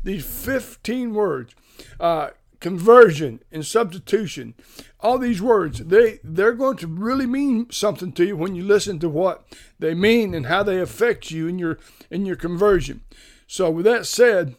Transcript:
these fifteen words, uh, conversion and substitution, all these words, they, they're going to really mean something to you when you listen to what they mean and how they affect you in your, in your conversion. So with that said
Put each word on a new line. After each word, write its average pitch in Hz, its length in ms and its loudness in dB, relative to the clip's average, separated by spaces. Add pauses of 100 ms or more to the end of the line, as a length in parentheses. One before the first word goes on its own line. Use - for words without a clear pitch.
these 170 220 -6
fifteen 247 880 -8
words, 160 420 -4 (460)
uh, 160 300 -2 (280)
conversion 175 800 6 (100)
and 156 160 -10
substitution, 180 920 -4 (440)
all 247 180 0
these 240 240 -2
words, 180 440 0
they, 214 360 4
they're 190 320 0
going 262 240 -2
to 170 100 -12
really 226 380 -4
mean 247 460 -2
something 180 400 -4
to 175 140 2
you 202 100 -4
when 175 200 -6
you 175 80 -8
listen 196 360 0
to 170 80 -4
what 170 380 -2 (340)
they 160 140 -2
mean 208 400 2
and 139 140 -6
how 180 140 0
they 190 200 -2
affect 185 500 -2
you 160 160 -6
in 180 100 -6
your, 165 200 -4 (320)
in 190 160 -4
your 180 100 -4
conversion. 170 680 0 (440)
So 180 220 -2
with 165 160 -4
that 226 200 2
said 190 540 2